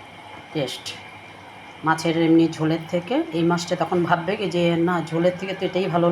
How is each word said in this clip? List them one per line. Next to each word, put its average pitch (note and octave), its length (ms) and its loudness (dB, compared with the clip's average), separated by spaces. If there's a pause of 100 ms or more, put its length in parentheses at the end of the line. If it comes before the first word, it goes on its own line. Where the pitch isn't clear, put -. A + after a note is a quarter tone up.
(540)
টেস্ট C3+ 320 -4 (1000)
মাছের D#3+ 340 2
এমনি E3 300 6
ঝোলের D#3+ 420 -2
থেকে। F3+ 260 -2 (180)
এই E3 100 0
মাছটা E3+ 320 2
তখন F3 280 0
ভাববে E3+ 320 2
কি G#3+ 140 -2
যে, F3 140 2 (140)
"না, F3 180 2 (140)
ঝোলের E3+ 300 2
থেকে F#3+ 140 -6
তো F#3 120 -2
এটাই F3+ 220 0
ভালো F3 240 2